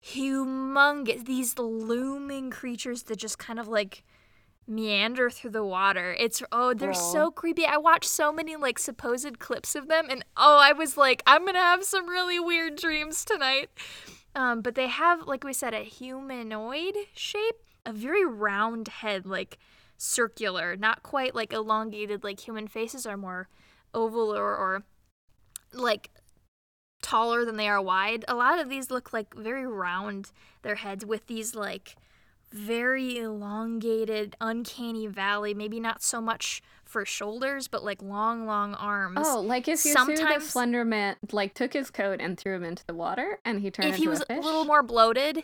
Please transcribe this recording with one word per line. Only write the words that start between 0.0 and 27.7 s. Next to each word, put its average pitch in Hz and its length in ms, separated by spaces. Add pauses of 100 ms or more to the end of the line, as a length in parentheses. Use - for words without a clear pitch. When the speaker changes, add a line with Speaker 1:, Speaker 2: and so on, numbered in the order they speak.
Speaker 1:
Humongous. 269 1200
These 254 340
looming 254 920
creatures 240 520
that 220 120
just 208 240
kind 226 180
of, 233 80
like, 208 380 (640)
meander 220 600
through 247 200
the 214 140
water. 185 520
It's, 233 360
oh, 247 220
they're 196 180
Speaker 2:
Bro. 175 200
Speaker 1:
so 320 200
creepy. 330 340
I 294 100
watched 320 320
so 302 240
many, 320 220
like, 277 240
supposed 247 640
clips - 340
of 294 140
them, 320 200
and, 247 160 (120)
oh, 294 220
I 285 140
was 294 240
like, 269 300
"I'm 302 180
gonna 370 140
have 359 260
some 370 240
really 359 300
weird 330 380
dreams 311 480
tonight." 269 440 (680)
Um, 247 240
but 233 160
they 254 100
have, 320 400
like 269 160
we 277 100
said, 240 220
a 214 80
humanoid 254 1120 (200)
shape, 440 420 (280)
a 233 80
very 269 320
round 214 640
head, 196 380
like, 190 320 (400)
circular, 190 800
not 214 260
quite, 262 320
like, 220 180
elongated, 214 680
like, 202 240
human 214 220
faces 226 380
are 202 100
more 185 320 (460)
oval 220 420
or, 202 180
or, 190 280 (920)
like, 240 380 (920)
taller 233 420
than 226 120
they 214 120
are 202 120